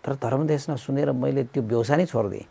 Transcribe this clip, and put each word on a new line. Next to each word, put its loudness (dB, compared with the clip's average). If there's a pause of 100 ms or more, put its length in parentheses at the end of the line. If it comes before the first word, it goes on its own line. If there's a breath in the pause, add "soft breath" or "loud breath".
तर -2
धर्म 0
देशमा 0
सुनेर 0
मैले 0
त्यो -2
व्यवसाय 2
नै 4
छोडिदिएँ। -2